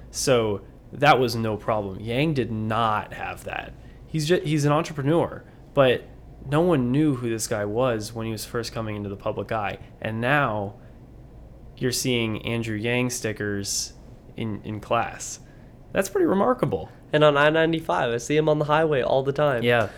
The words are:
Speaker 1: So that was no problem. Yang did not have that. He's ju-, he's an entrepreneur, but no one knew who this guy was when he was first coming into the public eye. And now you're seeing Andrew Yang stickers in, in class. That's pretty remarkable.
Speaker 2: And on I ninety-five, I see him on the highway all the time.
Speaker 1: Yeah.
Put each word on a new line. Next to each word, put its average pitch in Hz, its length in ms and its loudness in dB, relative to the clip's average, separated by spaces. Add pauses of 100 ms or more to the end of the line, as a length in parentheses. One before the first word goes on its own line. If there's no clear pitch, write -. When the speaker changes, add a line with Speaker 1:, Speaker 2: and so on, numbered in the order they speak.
Speaker 1:
So 113 520 0 (300)
that 139 280 6
was 120 160 0
no 113 200 -2
problem. 101 440 -4
Yang 127 340 -2
did 117 180 -2
not 110 640 0
have 92 300 -10
that. - 300 -8 (340)
He's 156 200 -4
ju-, 175 160 4
he's 147 220 0
an 147 60 4
entrepreneur, 147 720 0 (320)
but 131 260 6 (480)
no 147 120 2
one 143 300 2
knew 147 220 2
who 120 160 -4
this 113 160 -4
guy 107 200 -2
was 110 460 0
when 113 140 -6
he 113 60 -4
was 107 120 -6
first - 300 -6
coming 110 220 -6
into 101 120 -6
the 101 80 -8
public 104 360 -6
eye. 101 260 -4 (240)
And 110 180 -4
now 117 580 -2 (1000)
you're 127 140 -2
seeing 117 520 -2
Andrew 113 320 -4
Yang 123 360 0
stickers 104 840 -4 (420)
in, 110 280 -6
in 107 160 -8
class. - 600 -4 (500)
That's 196 180 0
pretty 370 160 2
remarkable. 190 640 2 (240)
Speaker 2:
And 147 100 6
on 147 140 8
I 151 140 6
ninety-five, 160 600 2
I 117 60 0
see 147 180 0
him 156 140 4
on 151 80 4
the 151 80 0
highway 151 380 4
all 135 180 4
the 135 100 0
time. 135 300 2
Speaker 1:
Yeah. 120 360 4